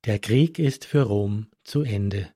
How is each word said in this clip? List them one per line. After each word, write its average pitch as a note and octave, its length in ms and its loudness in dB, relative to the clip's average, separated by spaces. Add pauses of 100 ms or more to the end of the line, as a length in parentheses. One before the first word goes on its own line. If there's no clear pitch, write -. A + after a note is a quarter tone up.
Der G#2 140 0
Krieg C#3+ 380 2
ist C#3+ 280 -2
für C#3+ 180 2
Rom G#2 440 -2 (180)
zu C#3+ 160 -2
Ende. G2+ 540 -2